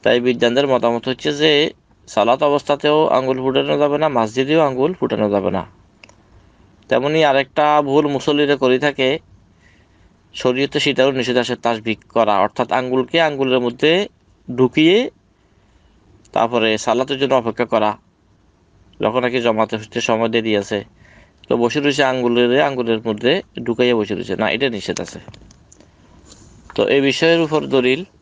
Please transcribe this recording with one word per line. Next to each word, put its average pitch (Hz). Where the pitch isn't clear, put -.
তাই 120
বিদ্বানদের 120
মতামত 117
হচ্ছে 139
যে 147
সালাত 117
অবস্থাতেও 147
আঙ্গুল 131
ফুটানো 139
যাবে 147
না, 156
মসজিদেও 131
আঙ্গুল 143
ফুটানো 110
যাবে 95
না। 95
তেমনি 147
আরেকটা 147
ভুল 143
মুসল্লিরা 143
করে 127
থাকে, 139
শরীয়তে 139
সেটাও 131
নিষেধ 127
আছে 120
তাসবিক 110
করা, 104
অর্থাৎ 107
আঙ্গুলকে 127
আঙ্গুলের 135
মধ্যে 147
ঢুকিয়ে 160
তারপরে 110
সালাতের 131
জন্য 135
অপেক্ষা 117
করা, 107
যখন 110
নাকি 123
জমাতে 110
হতে 110
সময় 113
দেরি 113
আছে, 101
তো 127
বসে 120
রয়েছে 143
আঙ্গুলের, 123
আঙ্গুলের 123
মধ্যে 120
ঢুকাইয়া 120
বসে 104
রয়েছে, 92
না, 107
এটা 127
নিষেধ 104
আছে। -
তো 101
এই 139
বিষয়ের 165
উপর 151
দলিল 131